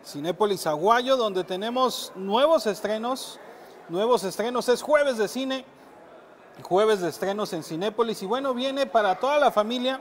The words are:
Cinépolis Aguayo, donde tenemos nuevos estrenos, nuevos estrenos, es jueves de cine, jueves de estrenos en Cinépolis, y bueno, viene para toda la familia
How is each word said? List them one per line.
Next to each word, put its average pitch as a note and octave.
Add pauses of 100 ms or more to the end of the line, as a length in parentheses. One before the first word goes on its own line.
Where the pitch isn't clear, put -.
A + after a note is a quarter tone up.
Cinépolis F3
Aguayo, A3+
donde G3
tenemos A#3
nuevos A3+
estrenos, A3 (480)
nuevos G#3
estrenos, A3
es A#3+
jueves C#4+
de G#3
cine, C4 (960)
jueves G#3
de F3
estrenos G3
en D#3
Cinépolis, G#3+
y F#3+
bueno, C4
viene C4+
para G#3+
toda D4
la C4+
familia B3